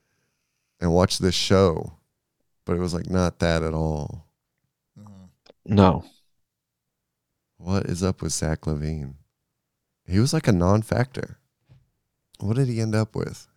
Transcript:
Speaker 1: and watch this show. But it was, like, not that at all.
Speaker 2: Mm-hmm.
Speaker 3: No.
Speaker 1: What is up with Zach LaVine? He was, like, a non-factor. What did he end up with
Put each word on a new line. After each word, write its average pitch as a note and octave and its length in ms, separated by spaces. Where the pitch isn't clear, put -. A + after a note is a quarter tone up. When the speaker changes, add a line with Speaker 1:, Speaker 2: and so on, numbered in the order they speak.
Speaker 1:
and E2+ 140
watch F2+ 240
this F2+ 160
show. F#2+ 600
But F2 100
it F2 60
was, F2 120
like, E2+ 160
not F2+ 300
that E2 240
at D#2+ 100
all. D#2+ 540
Speaker 2:
Mm-hmm. - 760
Speaker 3:
No. F#2+ 320
Speaker 1:
What F2+ 300
is F2 160
up F#2 180
with F2 100
Zach D#2+ 360
LaVine? D2+ 480
He F2 140
was, C3+ 160
like, D#3 120
a B2+ 40
non-factor. G#2 880
What G#2 180
did C3+ 100
he A#2 120
end A2 140
up A2 220
with - 420